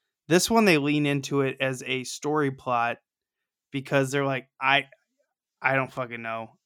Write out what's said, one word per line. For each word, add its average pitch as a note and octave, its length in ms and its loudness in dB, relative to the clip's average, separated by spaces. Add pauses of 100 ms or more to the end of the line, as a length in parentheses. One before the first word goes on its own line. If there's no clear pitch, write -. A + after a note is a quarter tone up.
(280)
This F3 220 2
one, A3+ 160 4
they F3 120 6
lean D3 280 2
into C#3+ 360 0
it C3 180 -2
as C3 240 -4
a B2+ 220 -4
story D3 460 -2
plot A#2+ 480 -2 (720)
because C3+ 400 -2
they're C#3+ 140 0
like, C3+ 240 -4 (120)
"I, C3+ 260 2 (760)
I C3+ 140 0
don't C3 180 -2
fucking A#2+ 280 -10
know. A2+ 440 -10